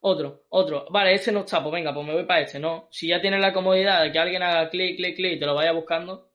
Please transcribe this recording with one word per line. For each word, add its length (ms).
otro, 480
otro. 400
Vale, 240
este 180
no 100
está, 200
pues 100
venga, 220
pues 120
me 80
voy 120
pa' 160
este. 180
No, 320
si 160
ya 140
tienes 180
la 140
comodidad 500
de 80
que 80
alguien 240
haga 260
clic, 280
clic, 180
clic 200
y 40
te 60
lo 100
vaya 160
buscando. 640